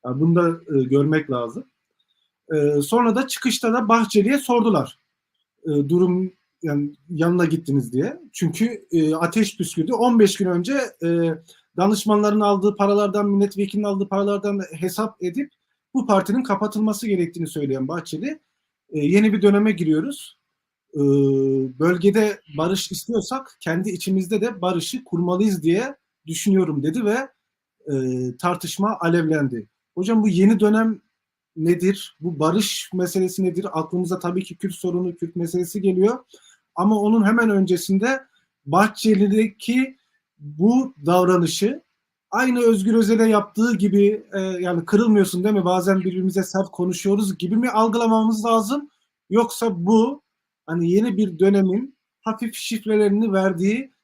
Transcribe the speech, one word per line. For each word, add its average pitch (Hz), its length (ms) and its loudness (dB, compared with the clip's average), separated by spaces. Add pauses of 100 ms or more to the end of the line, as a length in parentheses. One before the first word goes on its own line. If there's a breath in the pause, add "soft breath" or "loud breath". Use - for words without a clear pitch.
Yani 127 140 -4
bunu 165 160 4
da, 175 140 4
e, 160 340 -2
görmek 143 480 0
lazım. 123 400 -6 (840)
E, 147 260 2
sonra 226 340 2
da 262 120 0
çıkışta - 460 -2
da 233 160 0
Bahçeli'ye 226 480 2
sordular. 226 640 0 (680)
E, 160 40 -6 (200)
durum, 180 440 0 (300)
yani 147 280 -2 (180)
yanına 170 360 2
gittiniz 139 480 -2
diye. 220 260 -2 (140)
Çünkü, 208 580 -4
e, 160 240 2
ateş 170 420 -2
püskürdü. 170 360 -4
On 233 260 4
beş 196 160 6
gün 196 100 -2
önce, 180 280 -2 (300)
e, 170 40 -2 (720 soft breath)
danışmanların 208 600 2
aldığı 202 360 2
paralardan, 202 500 2
milletvekilinin 202 600 0
aldığı 196 220 -4
paralardan 202 520 -2 (180)
hesap 185 440 -6
edip 180 280 -6 (420)
bu 262 140 -2
partinin 202 360 2
kapatılması 214 640 -4
gerektiğini 175 400 -4
söyleyen 135 400 -4
Bahçeli, 170 520 -8 (500)
e, 151 100 -6
yeni 196 340 4
bir 196 80 0
döneme 202 300 4
giriyoruz. 165 680 -4 (560)
E, 151 60 -8 (800)
bölgede 196 600 2 (160)
barış 180 340 -2
istiyorsak 233 680 -6
kendi 180 300 -4
içimizde 190 520 -2
de 214 200 -6
barışı 180 420 -4
kurmalıyız 180 600 -2
diye 208 320 -2 (320)
düşünüyorum 160 560 0
dedi 208 220 -2
ve, 247 240 -2 (580)
e, 147 60 -4 (440)
tartışma 180 640 -4
alevlendi. 156 680 0 (320)
Hocam 214 240 0
bu 214 60 2
yeni 190 300 4
dönem 214 420 2 (540)
nedir? 175 640 -2
Bu 156 200 -8
barış 170 540 0
meselesi 185 500 -2
nedir? 185 280 -4
Aklımıza 175 480 -4
tabii 180 240 -4
ki - 140 -14
Kürt 180 160 -6
sorunu, 180 420 -4
Kürt 165 200 -10
meselesi 175 460 -6
geliyor. 196 440 0 (500 soft breath)
Ama 208 240 2
onun 214 260 2
hemen 226 240 4
öncesinde 190 760 0 (420 soft breath)
Bahçeli'deki 214 1300 0 (400)
bu 175 580 0 (100)
davranışı 180 800 2 (480)
aynı 247 280 0
Özgür 226 340 2
Özel'e 226 360 4
yaptığı 214 460 2
gibi, 202 580 2
e, 196 60 -4
yani 180 460 -4
kırılmıyorsun 202 580 4
değil 208 120 2
mi? 185 100 0
Bazen 185 340 2
birbirimize 185 440 -2
sert 190 280 -4
konuşuyoruz 190 640 -2
gibi 180 200 -2
mi 247 120 0
algılamamız 220 760 0
lazım? 226 440 0 (400 soft breath)
Yoksa 226 560 -2
bu 226 360 2 (440)
hani 170 260 -2
yeni 208 260 0
bir 185 220 -2
dönemin 196 580 0 (240)
hafif 226 340 -6
şifrelerini 214 800 0
verdiği 190 600 0 (100)